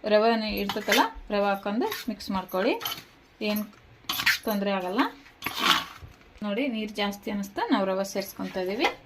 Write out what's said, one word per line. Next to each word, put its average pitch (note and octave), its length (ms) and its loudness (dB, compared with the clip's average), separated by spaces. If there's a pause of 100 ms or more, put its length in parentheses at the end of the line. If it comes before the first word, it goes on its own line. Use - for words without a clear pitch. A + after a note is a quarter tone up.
(140)
ರವೆ G#3+ 160 8 (320)
ಇರ್ತೈತಲ್ಲ, G#3 420 2 (300)
ರವೆ G3+ 180 2
ಹಾಕ್ಕೊಂಡು G#3 360 0 (220)
ಮಿಕ್ಸ್ - 260 -8
ಮಾಡ್ಕೊಳ್ಳಿ, F#3+ 380 2 (760)
ಏನು G#3 140 0 (800)
ತೊಂದರೆ G3+ 320 0
ಆಗಲ್ಲ. F#3+ 240 0 (1400)
ನೋಡಿ, G#3 180 0 (120)
ನೀರು G#3+ 260 -4
ಜಾಸ್ತಿ G3+ 320 -2
ಅನ್ನಿಸ್ತಾ G3+ 280 -4 (120)
ನಾವು G3+ 180 4
ರವೆ F#3+ 220 0
ಸೇರಿಸ್ಕೊತಾ F#3+ 520 -4
ಇದ್ದೀವಿ. A#3 240 0 (160)